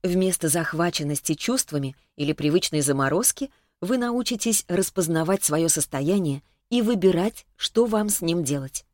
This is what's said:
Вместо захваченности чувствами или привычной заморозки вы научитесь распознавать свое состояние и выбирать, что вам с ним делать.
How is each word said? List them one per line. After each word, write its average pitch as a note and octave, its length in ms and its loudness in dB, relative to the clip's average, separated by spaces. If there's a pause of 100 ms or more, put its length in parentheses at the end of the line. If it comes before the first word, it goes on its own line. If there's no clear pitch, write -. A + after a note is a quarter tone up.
Вместо F3+ 460 0
захваченности D#3+ 840 -2
чувствами D3 600 -2 (200)
или D3 160 -2
привычной D3+ 480 0
заморозки C#3+ 720 0 (300)
вы A3+ 160 0
научитесь A#3+ 720 -2
распознавать F3 760 0
свое D#3+ 240 2
состояние D3 720 0 (280)
и A#3+ 120 0
выбирать, F#3+ 640 2 (120)
что - 280 0
вам G#3+ 220 0
с G3+ 140 -2
ним E3 240 0
делать. C3+ 480 -6